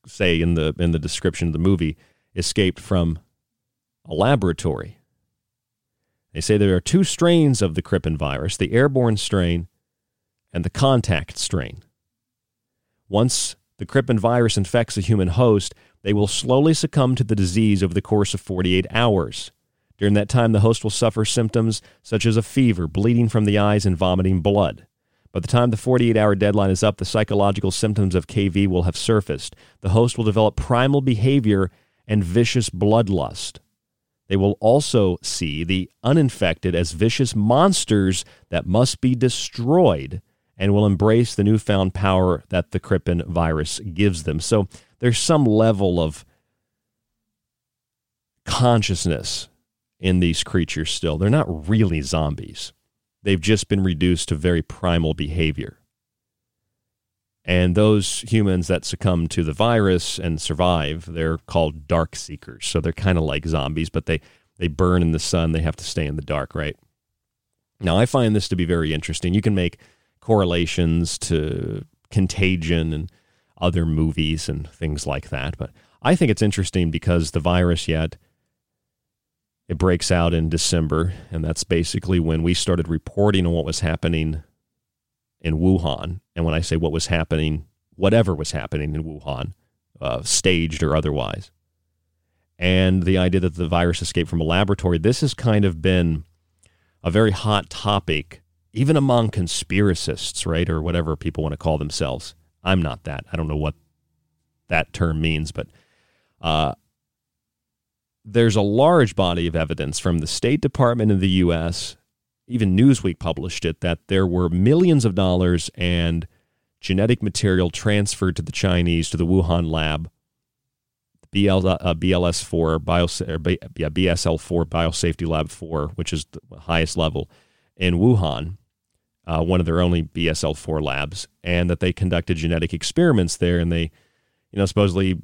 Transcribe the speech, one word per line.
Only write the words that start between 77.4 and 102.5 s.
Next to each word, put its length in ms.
yet, 300
it 120
breaks 320
out 200
in 160
December, 640
and 120
that's 200
basically 560
when 240
we 100
started 340
reporting 600
on 60
what 120
was 140
happening 640
in 180
Wuhan. 640
And 100
when 80
I 80
say 140
what 160
was 160
happening, 580
whatever 400
was 160
happening 420
in 100
Wuhan, 500
uh, 220
staged 640
or 120
otherwise. 540
And 420
the 160
idea 220
that 160
the 120
virus 360
escaped 260
from 120
a 20
laboratory, 560
this 220
has 120
kind 320
of 160
been 440
a 60
very 220
hot 400
topic, 720
even 220
among 340
conspiracists, 1160
right, 240
or 120
whatever 360
people 260
wanna 140
call 200
themselves. 580